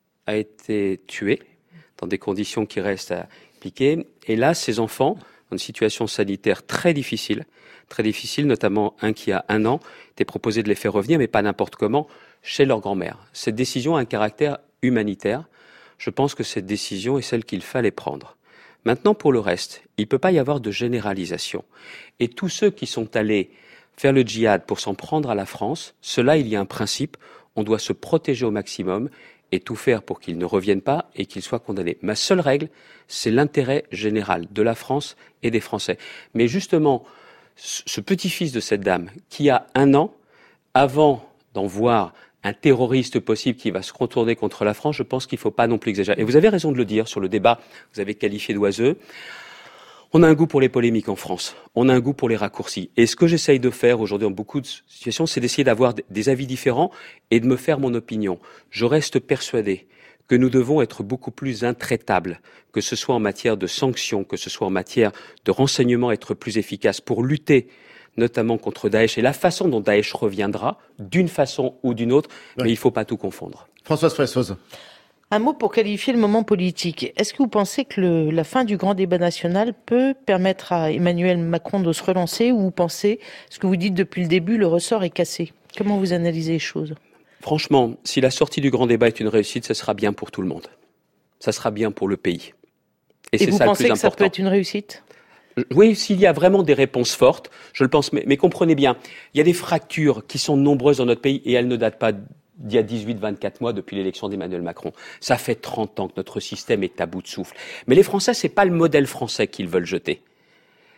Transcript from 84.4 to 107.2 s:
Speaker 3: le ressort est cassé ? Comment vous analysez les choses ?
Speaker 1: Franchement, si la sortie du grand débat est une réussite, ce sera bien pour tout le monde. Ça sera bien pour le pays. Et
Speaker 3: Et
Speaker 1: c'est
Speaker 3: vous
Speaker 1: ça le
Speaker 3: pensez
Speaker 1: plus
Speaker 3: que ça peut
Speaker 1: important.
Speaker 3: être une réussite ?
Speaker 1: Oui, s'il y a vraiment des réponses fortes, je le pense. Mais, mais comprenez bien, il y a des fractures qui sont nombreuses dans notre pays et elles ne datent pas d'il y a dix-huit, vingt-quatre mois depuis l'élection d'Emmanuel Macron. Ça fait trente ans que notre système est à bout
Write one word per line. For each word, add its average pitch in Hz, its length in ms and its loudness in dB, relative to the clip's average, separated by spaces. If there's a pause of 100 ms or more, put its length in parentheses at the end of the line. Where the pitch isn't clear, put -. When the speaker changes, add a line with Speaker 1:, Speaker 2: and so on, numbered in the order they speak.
Speaker 3:
le 208 100 2
ressort 175 380 0
est 170 60 -2
cassé ? - 420 -4 (240)
Comment 202 220 0
vous 185 160 0
analysez 165 380 0
les 165 60 0
choses ? 156 360 -8 (460)
Speaker 1:
Franchement, 127 640 2
si - 200 -2
la 131 80 4
sortie - 320 0
du 139 80 2
grand 123 160 2
débat 117 220 4
est 110 120 -2
une 110 80 -2
réussite, 110 380 0
ce - 80 -2
sera - 180 -4
bien 104 220 -2
pour - 160 -12
tout - 100 -8
le 92 80 -4
monde. 85 200 -8 (720)
Ça - 140 -2
sera - 180 -4
bien 107 200 -2
pour 98 180 -4
le 98 80 0
pays. - 380 -6 (800)
Et - 40 2
Speaker 3:
Et - 40 0
Speaker 1:
c'est 196 100 4
Speaker 3:
vous 196 80 2
Speaker 1:
ça 196 60 6
le 202 60 6
Speaker 3:
pensez 226 140 2
Speaker 1:
plus 240 80 4
Speaker 3:
que 220 60 0
ça - 60 -4
peut - 80 2
Speaker 1:
important. - 120 0
Speaker 3:
être 190 140 0
une 190 100 0
réussite ? 196 540 -2 (720)
Speaker 1:
Oui, 208 220 8
s'il 190 240 -2
y 196 60 8
a 175 60 6
vraiment 185 300 4
des 147 120 4
réponses 123 400 2
fortes, - 360 4 (220)
je - 100 -2
le 131 60 6
pense. 143 240 2
Mais, - 140 0
mais 139 100 4
comprenez 165 380 2
bien, 139 220 4 (360)
il 139 60 2
y - 20 6
a 156 40 4
des 175 100 6
fractures 156 720 -2
qui - 120 -8
sont 147 180 0
nombreuses 139 420 4
dans 123 80 0
notre 120 160 2
pays 139 240 0
et 123 80 2
elles 123 120 2
ne 123 100 0
datent 113 220 -2
pas 113 140 0
d'il 104 600 -12
y 120 40 4
a 110 40 4
dix-huit, 110 360 -6
vingt-quatre 101 440 -8
mois 117 100 -2
depuis 98 240 -10
l'élection 98 320 -4
d'Emmanuel 92 340 -6
Macron. 85 300 -10 (280)
Ça - 160 0
fait 117 180 -4
trente - 460 -8
ans 95 80 -4
que - 80 -16
notre 95 240 -8
système - 420 -2
est 90 180 -6
à 87 60 -2
bout 90 160 -10